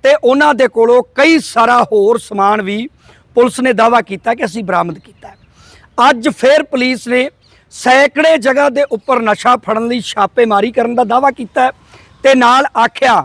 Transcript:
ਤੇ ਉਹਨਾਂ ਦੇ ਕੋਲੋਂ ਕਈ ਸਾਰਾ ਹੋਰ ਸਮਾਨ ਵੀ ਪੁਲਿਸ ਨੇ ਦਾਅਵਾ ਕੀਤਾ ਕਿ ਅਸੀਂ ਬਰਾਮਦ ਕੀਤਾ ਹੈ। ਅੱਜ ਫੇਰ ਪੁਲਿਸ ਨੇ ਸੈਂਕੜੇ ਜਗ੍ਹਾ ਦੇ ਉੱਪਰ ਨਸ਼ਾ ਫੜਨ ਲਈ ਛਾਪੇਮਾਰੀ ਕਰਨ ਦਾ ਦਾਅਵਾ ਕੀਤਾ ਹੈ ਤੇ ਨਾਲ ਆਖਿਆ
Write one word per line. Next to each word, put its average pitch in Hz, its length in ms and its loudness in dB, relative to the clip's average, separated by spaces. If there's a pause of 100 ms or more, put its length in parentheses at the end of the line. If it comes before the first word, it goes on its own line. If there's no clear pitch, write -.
ਤੇ 269 100 4
ਉਹਨਾਂ 285 400 2
ਦੇ 247 140 0
ਕੋਲੋਂ 240 340 2 (120)
ਕਈ 320 240 2
ਸਾਰਾ 240 440 0
ਹੋਰ 220 380 0
ਸਮਾਨ 202 420 -2
ਵੀ 202 240 -6 (480)
ਪੁਲਿਸ 247 260 0
ਨੇ 254 120 0
ਦਾਅਵਾ 226 300 2
ਕੀਤਾ 202 320 -6
ਕਿ 269 100 -6
ਅਸੀਂ 208 200 -8
ਬਰਾਮਦ 170 340 -4
ਕੀਤਾ - 300 -20
ਹੈ। - 80 -20 (760)
ਅੱਜ 247 200 -2
ਫੇਰ 285 320 0
ਪੁਲਿਸ 254 460 -6
ਨੇ 254 200 -2 (440)
ਸੈਂਕੜੇ 285 640 2
ਜਗ੍ਹਾ 269 300 0
ਦੇ 269 220 -2
ਉੱਪਰ 240 320 -4
ਨਸ਼ਾ 226 340 0
ਫੜਨ 220 320 -6
ਲਈ 247 120 -4
ਛਾਪੇਮਾਰੀ 214 720 -2
ਕਰਨ 240 220 -2
ਦਾ 247 100 0
ਦਾਅਵਾ 254 260 0
ਕੀਤਾ 254 340 -4
ਹੈ 262 60 0 (520)
ਤੇ 269 120 4
ਨਾਲ 254 300 4 (120)
ਆਖਿਆ 233 480 0